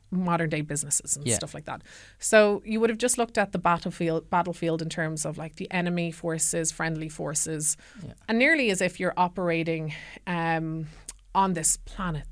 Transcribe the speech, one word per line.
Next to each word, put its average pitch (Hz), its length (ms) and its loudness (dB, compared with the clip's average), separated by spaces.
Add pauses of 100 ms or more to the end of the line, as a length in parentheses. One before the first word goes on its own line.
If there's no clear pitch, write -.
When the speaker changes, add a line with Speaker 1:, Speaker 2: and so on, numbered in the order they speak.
(120)
Speaker 1:
modern 170 380 2
day 156 100 0
businesses 147 560 -2
and 143 80 -10
Speaker 2:
Yeah. 113 120 2
Speaker 1:
stuff - 180 -6
like 151 120 -12
that. - 160 -10 (360)
So 208 480 6
you 220 140 0
would 233 100 4
have 220 80 -2
just 247 180 2
looked 233 220 0
at 196 140 2
the 185 80 0
battlefield, 170 680 0
battlefield 170 540 0
in 160 60 -4
terms 156 360 -4
of, 156 140 -6
like, 160 160 -10
the - 160 -10
enemy 175 400 0
forces, 160 600 -2
friendly 160 360 -4
forces, 151 680 -2 (280)
Speaker 2:
Yeah. 120 100 -12 (120)
Speaker 1:
and 220 100 2
nearly 269 340 4
as 185 100 2
if 180 180 0
you're 180 180 0
operating, 165 760 0 (320)
um, 160 640 0 (440)
on 190 200 2
this - 240 0
planet 165 560 -6